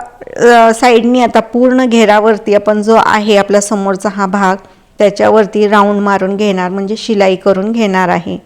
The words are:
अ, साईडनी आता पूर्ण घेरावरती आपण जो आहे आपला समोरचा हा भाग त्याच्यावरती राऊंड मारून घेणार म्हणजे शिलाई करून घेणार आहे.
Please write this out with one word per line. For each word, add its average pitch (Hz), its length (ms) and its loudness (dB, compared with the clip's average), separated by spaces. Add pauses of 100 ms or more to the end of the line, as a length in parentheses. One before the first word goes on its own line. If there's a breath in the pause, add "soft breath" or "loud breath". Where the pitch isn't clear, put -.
(360)
अ, 233 380 4
साईडनी 240 460 2
आता 226 200 0
पूर्ण 254 440 0
घेरावरती 214 680 2
आपण 208 280 0
जो 220 220 2
आहे 214 320 0
आपला 202 240 0
समोरचा 196 480 -4
हा 196 180 -4
भाग 190 300 0 (420 soft breath)
त्याच्यावरती 208 720 2
राऊंड 208 320 2
मारून 196 360 -2
घेणार 185 340 -2
म्हणजे 196 260 -6
शिलाई 196 400 0
करून 196 360 -2
घेणार 190 360 -2
आहे. 180 380 -4